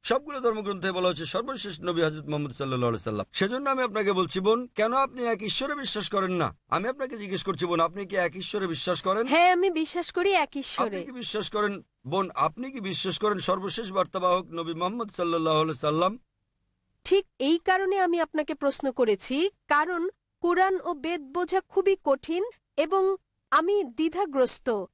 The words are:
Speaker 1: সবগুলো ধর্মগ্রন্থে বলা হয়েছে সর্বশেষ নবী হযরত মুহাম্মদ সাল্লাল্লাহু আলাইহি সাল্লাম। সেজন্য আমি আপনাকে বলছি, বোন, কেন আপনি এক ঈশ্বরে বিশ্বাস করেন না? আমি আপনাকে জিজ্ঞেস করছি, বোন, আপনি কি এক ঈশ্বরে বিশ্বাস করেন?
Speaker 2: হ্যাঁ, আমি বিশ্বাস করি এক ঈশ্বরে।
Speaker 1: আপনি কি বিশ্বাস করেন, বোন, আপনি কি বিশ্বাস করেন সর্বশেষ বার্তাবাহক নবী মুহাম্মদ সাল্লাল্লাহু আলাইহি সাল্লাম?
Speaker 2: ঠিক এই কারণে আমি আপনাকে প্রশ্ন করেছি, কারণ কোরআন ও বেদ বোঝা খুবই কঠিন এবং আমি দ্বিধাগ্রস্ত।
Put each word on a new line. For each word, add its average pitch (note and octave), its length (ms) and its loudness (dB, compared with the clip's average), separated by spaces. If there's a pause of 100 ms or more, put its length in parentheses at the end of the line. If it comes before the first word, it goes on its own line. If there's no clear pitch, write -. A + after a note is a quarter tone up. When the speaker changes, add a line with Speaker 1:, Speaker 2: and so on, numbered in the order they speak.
Speaker 1:
সবগুলো C#4 380 -2
ধর্মগ্রন্থে G3+ 520 0
বলা F3+ 160 2
হয়েছে E3 160 -2
সর্বশেষ F3 560 -4
নবী F3 220 0
হযরত D#3 220 -2
মুহাম্মদ D3 280 -4
সাল্লাল্লাহু B2+ 380 0
আলাইহি A2 140 -4
সাল্লাম। G#2 280 -2
সেজন্য B3+ 380 0
আমি C4 120 0
আপনাকে G3+ 300 0
বলছি, F#3 280 0
বোন, A3+ 260 2
কেন A3+ 260 0
আপনি C4 300 0
এক A3+ 200 -2
ঈশ্বরে C4+ 320 -2
বিশ্বাস A#3+ 360 -2
করেন F#3+ 220 0
না? D3+ 240 -2 (120)
আমি F#3 200 0
আপনাকে C4 300 -6
জিজ্ঞেস G3 260 -4
করছি, F3+ 220 -2
বোন, E3+ 140 2
আপনি F3 260 0
কি F#3+ 100 -4
এক F3 200 0
ঈশ্বরে F#3+ 300 -4
বিশ্বাস E3+ 360 -2
করেন? G#3 240 0
Speaker 2:
হ্যাঁ, E4+ 260 6
আমি F#4 180 4
বিশ্বাস D#4+ 420 -4
করি F#4 200 2
এক D#4 240 0
ঈশ্বরে। C4 320 -2
Speaker 1:
আপনি F#3+ 140 -6
কি B3 100 -12
বিশ্বাস A3 380 -4
করেন, G#3 320 0 (240)
বোন, F3+ 280 0
আপনি D#3+ 360 -2
কি C4+ 100 -10
বিশ্বাস F#3+ 380 -2
করেন G#3 200 0
সর্বশেষ F#3+ 540 -2
বার্তাবাহক F3+ 580 0
নবী E3 240 -6
মুহাম্মদ G3+ 360 -4
সাল্লাল্লাহু E3 500 2
আলাইহি D#3+ 180 0
সাল্লাম? E3+ 400 2 (840)
Speaker 2:
ঠিক G4 220 2 (120)
এই D#4 200 2
কারণে F#4+ 420 2
আমি E4+ 200 2
আপনাকে D#4 340 -2
প্রশ্ন C#4 380 0
করেছি, B3+ 580 2 (180)
কারণ E4 400 2 (320)
কোরআন F#4 440 4
ও F4 100 -2
বেদ D4+ 260 -4
বোঝা F4 400 -2
খুবই F#4+ 440 2
কঠিন E4+ 460 0 (260)
এবং F#4+ 400 2 (340)
আমি F4 340 2
দ্বিধাগ্রস্ত। C4+ 1080 0